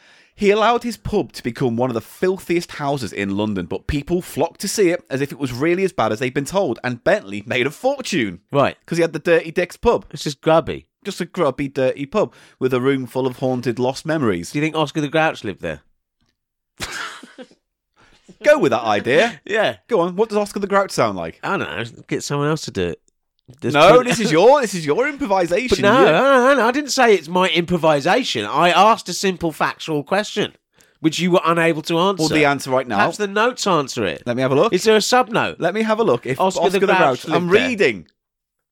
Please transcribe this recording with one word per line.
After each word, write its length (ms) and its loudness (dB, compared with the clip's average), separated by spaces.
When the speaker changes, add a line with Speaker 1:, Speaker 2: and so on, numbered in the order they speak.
Speaker 1:
he 140 2
allowed 340 2
his 120 -8
pub 360 -4
to 100 -18
become 340 -2
one 140 0
of 40 -4
the 60 -2
filthiest 720 -4
houses 400 -4
in 240 -4
London, 300 -4
but 220 -10
people 340 -2
flocked 380 -6
to 80 -8
see 220 2
it 200 -4
as 100 -4
if 120 -6
it 60 -16
was 140 -4
really 320 -2
as 80 0
bad 200 0
as 80 -4
they'd 120 -4
been 140 -2
told, 380 -2
and 180 -6
Bentley 440 -2
made 200 0
a 40 -2
fortune. 680 -4
Speaker 2:
Right. 240 0
Speaker 1:
'Cause 120 -8
he 40 4
had 100 0
the 60 -6
Dirty 320 2
Dick's 260 -4
pub. 360 0
Speaker 2:
It's 120 -12
just 160 -8
grubby. 460 0
Speaker 1:
Just 160 -8
a 60 -6
grubby, 420 -2
dirty 380 -2
pub 260 -2
with 140 0
a 80 0
room 260 -2
full 200 -4
of 120 -6
haunted, 400 -2
lost 280 -4
memories. 460 -2
Speaker 2:
Do 60 -4
you 60 -2
think 120 -4
Oscar 260 -2
the 60 -2
Grouch 360 -2
lived 160 -8
there? 200 -8
<laughs> 100 -10
Speaker 1:
Go 140 8
with 120 4
that 140 0
idea. 600 2
Speaker 2:
Yeah. 320 -2
Speaker 1:
Go 120 2
on, 160 -2
what 140 0
does 80 -2
Oscar 220 -4
the 60 -6
Grouch 260 0
sound 260 0
like? 240 -8
Speaker 2:
I 160 -2
don't 20 -2
know. 240 -6
Get 160 -6
someone 260 -2
else 140 -2
to 80 -12
do 180 -2
it. 140 -10
Just 140 -2
Speaker 1:
No, 240 8
Speaker 2:
put 80 0
Speaker 1:
this 140 -2
is 100 0
your, 300 6
this 140 -4
is 120 -6
your 220 0
improvisation. 600 -2
Speaker 2:
But 100 0
no, 180 4
Speaker 1:
You 80 6
Speaker 2:
no, 160 4
no, 320 4
no, 140 2
I 20 0
didn't 220 -4
say 240 4
it's 100 -4
my 220 0
improvisation. 1000 0
I 240 2
asked 380 4
a 40 -6
simple 380 -2
factual 540 -4
question, 500 -4
which 180 0
you 140 0
were 120 6
unable 380 2
to 160 -2
answer. 240 2
Speaker 1:
Well, 60 0
the 160 2
answer 260 0
right 160 0
now. 120 -2
Speaker 2:
Perhaps 180 0
the 100 -4
notes 400 -2
answer 380 0
it. 200 -4
Speaker 1:
Let 120 -2
me 60 -2
have 100 2
a 20 2
look. 180 4
Speaker 2:
Is 120 0
there 120 6
a 60 4
sub 280 2
note? 280 -2
Speaker 1:
Let 160 -2
me 80 -2
have 160 -2
a 60 2
look. 220 0
If 140 -4
Speaker 2:
Oscar 260 0
Speaker 1:
Oscar 120 2
Speaker 2:
the 80 0
Speaker 1:
the 80 4
Speaker 2:
Grouch 300 2
Speaker 1:
Grouch, 100 -4
I'm 140 0
Speaker 2:
lived 120 2
there. 80 -2
Speaker 1:
reading. 380 0